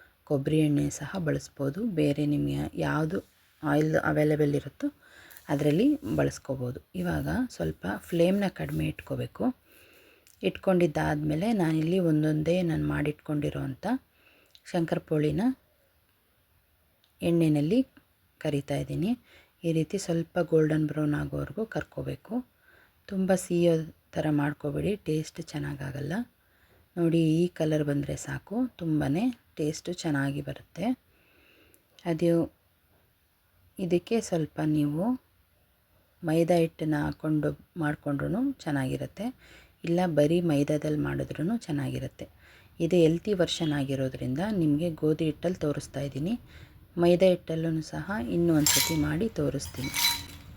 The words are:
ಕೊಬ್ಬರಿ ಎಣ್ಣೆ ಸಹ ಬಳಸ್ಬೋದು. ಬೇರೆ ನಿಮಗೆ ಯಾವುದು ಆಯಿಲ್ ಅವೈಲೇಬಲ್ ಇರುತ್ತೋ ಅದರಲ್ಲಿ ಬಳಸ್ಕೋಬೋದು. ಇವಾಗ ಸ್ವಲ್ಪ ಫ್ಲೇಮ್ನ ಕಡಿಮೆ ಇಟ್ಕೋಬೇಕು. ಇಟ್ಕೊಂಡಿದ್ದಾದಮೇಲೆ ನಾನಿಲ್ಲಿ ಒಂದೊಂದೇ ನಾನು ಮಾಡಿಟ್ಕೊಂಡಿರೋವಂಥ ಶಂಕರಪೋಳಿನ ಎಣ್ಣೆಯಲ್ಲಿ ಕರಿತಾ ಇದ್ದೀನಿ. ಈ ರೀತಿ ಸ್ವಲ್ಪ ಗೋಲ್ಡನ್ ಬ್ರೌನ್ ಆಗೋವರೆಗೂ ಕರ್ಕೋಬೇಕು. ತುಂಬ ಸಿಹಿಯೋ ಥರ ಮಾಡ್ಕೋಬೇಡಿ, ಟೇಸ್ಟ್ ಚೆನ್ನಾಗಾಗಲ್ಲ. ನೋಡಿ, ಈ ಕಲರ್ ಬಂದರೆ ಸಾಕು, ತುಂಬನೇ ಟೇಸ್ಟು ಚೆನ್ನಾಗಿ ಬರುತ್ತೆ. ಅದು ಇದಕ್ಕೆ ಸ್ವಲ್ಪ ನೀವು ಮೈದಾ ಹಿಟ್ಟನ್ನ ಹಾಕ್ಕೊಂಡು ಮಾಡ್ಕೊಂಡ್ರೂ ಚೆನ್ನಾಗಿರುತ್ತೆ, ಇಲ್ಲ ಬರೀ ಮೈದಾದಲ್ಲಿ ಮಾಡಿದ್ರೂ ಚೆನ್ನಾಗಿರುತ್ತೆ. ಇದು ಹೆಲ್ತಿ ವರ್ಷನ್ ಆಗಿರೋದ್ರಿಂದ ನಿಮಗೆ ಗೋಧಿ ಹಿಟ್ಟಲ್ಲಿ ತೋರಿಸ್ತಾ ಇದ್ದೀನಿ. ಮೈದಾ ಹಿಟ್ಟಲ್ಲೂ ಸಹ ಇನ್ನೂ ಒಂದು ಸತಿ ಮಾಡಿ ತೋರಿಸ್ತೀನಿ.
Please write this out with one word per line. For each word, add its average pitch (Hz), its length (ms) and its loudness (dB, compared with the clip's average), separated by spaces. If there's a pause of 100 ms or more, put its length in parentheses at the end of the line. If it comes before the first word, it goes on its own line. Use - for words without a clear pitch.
(240)
ಕೊಬ್ಬರಿ 151 420 2
ಎಣ್ಣೆ 147 240 4
ಸಹ 151 280 -8
ಬಳಸ್ಬೋದು. 143 640 -4 (120)
ಬೇರೆ 147 340 2
ನಿಮಗೆ 143 360 0 (160)
ಯಾವುದು 156 400 0 (440)
ಆಯಿಲ್ 156 400 2
ಅವೈಲೇಬಲ್ 151 520 2
ಇರುತ್ತೋ 143 340 -4 (600)
ಅದರಲ್ಲಿ 151 400 2 (280)
ಬಳಸ್ಕೋಬೋದು. 135 640 -4 (160)
ಇವಾಗ 165 340 -4 (220)
ಸ್ವಲ್ಪ 156 340 -6 (180)
ಫ್ಲೇಮ್ನ 185 500 2
ಕಡಿಮೆ 156 360 -4
ಇಟ್ಕೋಬೇಕು. 131 560 -6 (1000)
ಇಟ್ಕೊಂಡಿದ್ದಾದಮೇಲೆ 156 1080 0
ನಾನಿಲ್ಲಿ 160 500 2
ಒಂದೊಂದೇ 156 600 2
ನಾನು 156 260 0
ಮಾಡಿಟ್ಕೊಂಡಿರೋವಂಥ 147 960 -4 (840)
ಶಂಕರಪೋಳಿನ 160 760 0 (1800)
ಎಣ್ಣೆಯಲ್ಲಿ 165 580 4 (600)
ಕರಿತಾ 143 360 -2
ಇದ್ದೀನಿ. 143 340 -2 (540)
ಈ 165 80 2
ರೀತಿ 160 260 0
ಸ್ವಲ್ಪ 165 360 -2 (140)
ಗೋಲ್ಡನ್ 156 400 4
ಬ್ರೌನ್ 147 260 -2
ಆಗೋವರೆಗೂ 143 520 -4
ಕರ್ಕೋಬೇಕು. - 680 -8 (760)
ತುಂಬ 190 260 0 (100)
ಸಿಹಿಯೋ 170 300 4 (380)
ಥರ 156 140 -2 (140)
ಮಾಡ್ಕೋಬೇಡಿ, 147 520 -2 (120)
ಟೇಸ್ಟ್ 156 360 -4 (120)
ಚೆನ್ನಾಗಾಗಲ್ಲ. 139 600 -6 (840)
ನೋಡಿ, 165 260 4 (120)
ಈ 170 80 4 (160)
ಕಲರ್ 156 260 2
ಬಂದರೆ 143 320 -2
ಸಾಕು, 139 400 -10 (200)
ತುಂಬನೇ 156 480 0 (300)
ಟೇಸ್ಟು 156 400 -4
ಚೆನ್ನಾಗಿ 143 480 -2
ಬರುತ್ತೆ. 143 440 -8 (1160)
ಅದು 170 260 2 (1500)
ಇದಕ್ಕೆ 180 420 0
ಸ್ವಲ್ಪ 165 380 -2 (180)
ನೀವು 147 280 0 (1160)
ಮೈದಾ 170 400 2
ಹಿಟ್ಟನ್ನ 156 400 -2
ಹಾಕ್ಕೊಂಡು 151 460 -2 (280)
ಮಾಡ್ಕೊಂಡ್ರೂ 147 640 -2 (180)
ಚೆನ್ನಾಗಿರುತ್ತೆ, 139 680 -4 (580)
ಇಲ್ಲ 170 160 2 (160)
ಬರೀ 147 200 6 (120)
ಮೈದಾದಲ್ಲಿ 151 540 2
ಮಾಡಿದ್ರೂ 139 560 -2
ಚೆನ್ನಾಗಿರುತ್ತೆ. 131 680 -6 (540)
ಇದು 170 160 2
ಹೆಲ್ತಿ 165 380 4
ವರ್ಷನ್ 165 380 0
ಆಗಿರೋದ್ರಿಂದ 135 680 -2 (160)
ನಿಮಗೆ 156 300 2 (120)
ಗೋಧಿ 156 260 2
ಹಿಟ್ಟಲ್ಲಿ 175 320 -2
ತೋರಿಸ್ತಾ 143 420 -4
ಇದ್ದೀನಿ. 143 340 -4 (600)
ಮೈದಾ 175 340 6
ಹಿಟ್ಟಲ್ಲೂ 165 400 -2 (120)
ಸಹ 156 240 -10 (280)
ಇನ್ನೂ 170 200 4
ಒಂದು 151 180 4
ಸತಿ - 300 0
ಮಾಡಿ 151 240 0 (120)
ತೋರಿಸ್ತೀನಿ. 139 520 -4 (680)